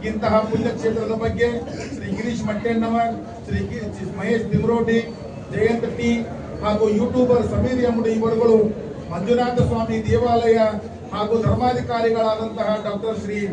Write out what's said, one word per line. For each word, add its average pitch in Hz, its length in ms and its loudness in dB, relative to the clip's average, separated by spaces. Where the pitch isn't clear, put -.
ಇಂತಹ 214 300 2
ಪುಣ್ಯಕ್ಷೇತ್ರದ 220 800 0
ಬಗ್ಗೆ 226 300 0
ಶ್ರೀ 202 220 -8
ಗಿರೀಶ್ 226 280 -4
ಮಟ್ಟೆಣ್ಣವರ್, 226 680 0
ಶ್ರೀ 202 140 -2
ಕಿ-, 202 600 -6
ಮಹೇಶ್ 226 340 0
ತಿಮ್ರೋಟಿ, 226 460 2
ಜಯಂತ್ 226 460 0
ಟಿ 233 120 0
ಹಾಗೂ 208 240 2
ಯೂಟ್ಯೂಬರ್ 240 580 4
ಸಮೀರ್ 247 380 0
ಎಂ 226 180 0
ಡಿ 226 80 2
ಇವರುಗಳು 226 480 4
ಮಂಜುನಾಥ 240 520 0
ಸ್ವಾಮಿ 226 340 0
ದೇವಾಲಯ 233 480 4
ಹಾಗೂ 208 280 0
ಧರ್ಮಾಧಿಕಾರಿಗಳಾದಂತಹ 226 1300 0
ಡಾಕ್ಟರ್ 208 400 -4
ಶ್ರೀ 202 140 -4